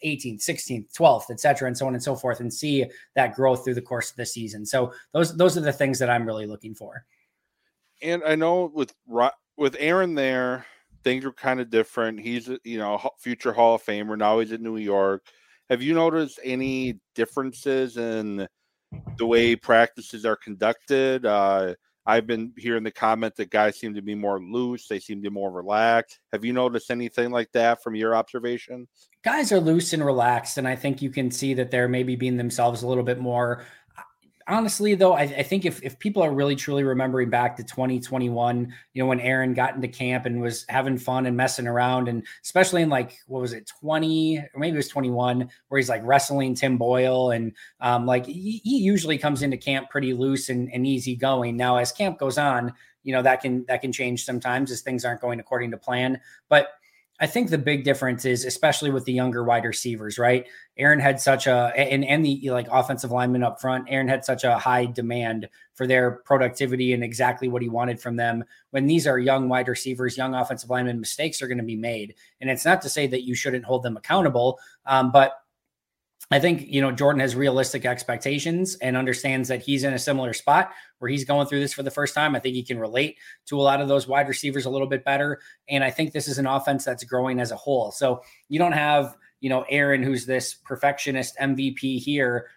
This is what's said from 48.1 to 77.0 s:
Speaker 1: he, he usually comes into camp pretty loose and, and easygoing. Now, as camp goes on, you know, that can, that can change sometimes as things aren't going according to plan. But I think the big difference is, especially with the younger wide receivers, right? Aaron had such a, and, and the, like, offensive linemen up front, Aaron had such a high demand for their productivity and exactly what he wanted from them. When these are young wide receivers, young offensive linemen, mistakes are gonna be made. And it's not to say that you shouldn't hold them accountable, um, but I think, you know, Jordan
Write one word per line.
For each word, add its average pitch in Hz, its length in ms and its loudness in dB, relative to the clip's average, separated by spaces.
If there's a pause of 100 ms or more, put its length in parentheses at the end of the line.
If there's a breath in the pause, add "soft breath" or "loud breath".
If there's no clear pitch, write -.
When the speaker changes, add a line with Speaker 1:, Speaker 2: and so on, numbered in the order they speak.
Speaker 1:
he, 185 360 -8
he 254 160 0
usually 180 400 2
comes 147 240 0
into 135 140 -2
camp 135 340 -4
pretty 131 240 -2
loose 135 340 0
and, 123 240 -4
and 127 140 -2
easygoing. 127 680 -2
Now, 123 220 2
as 120 120 0
camp 190 260 -4
goes 135 220 -2
on, 123 340 0 (300 soft breath)
you 135 100 -6
know, 127 100 2
that 131 180 4
can, 127 260 -2
that 127 140 -2
can 131 100 -4
change 123 340 -4
sometimes 127 460 -2
as 120 100 -8
things 127 240 -6
aren't 120 180 -4
going 120 180 -4
according 120 320 -4
to - 40 -10
plan. 127 440 -2 (280 loud breath)
But 147 200 6 (500 soft breath)
I 160 80 0
think 240 220 0
the 160 80 0
big 147 260 0
difference 131 440 0
is, 123 180 0
especially 147 460 0
with 131 160 -2
the 127 80 -4
younger 123 280 0
wide 117 220 2
receivers, 110 540 -6
right? 123 280 4 (300 loud breath)
Aaron 147 240 6
had 135 180 4
such 135 280 2
a, 123 280 4
and, 139 300 2
and 147 180 2
the, 139 280 0
like, 123 200 -2
offensive 131 400 0
linemen 123 320 0
up 117 160 0
front, 131 300 -2
Aaron 135 180 0
had 131 160 0
such 127 220 -2
a 120 140 4
high 123 260 2
demand 117 640 -4 (240 soft breath)
for 131 140 -4
their 127 240 4 (160)
productivity 127 680 2
and 120 100 0
exactly 127 460 0
what 123 140 -2
he 120 80 -4
wanted 120 280 -2
from 120 180 -6
them. 117 280 -2 (240 soft breath)
When 135 180 0
these 160 200 4
are 131 120 4
young 131 300 2
wide 127 200 0
receivers, 127 500 -4
young 131 160 -2
offensive 127 340 -4
linemen, 123 320 -2
mistakes 151 400 -4
are 131 80 -6
gonna 123 140 -4
be 113 120 -6
made. 110 420 -6 (260 soft breath)
And 131 80 -2
it's 127 160 0
not 180 160 4
to - 80 -6
say 147 160 -2
that 127 160 -2
you 123 120 -4
shouldn't 127 300 -4
hold 123 180 0
them 113 140 -4
accountable, 131 640 2 (260 loud breath)
um, 131 260 4
but 135 300 6 (920)
I 139 80 6
think, 165 260 2
you 139 140 0
know, 135 100 2
Jordan 143 300 2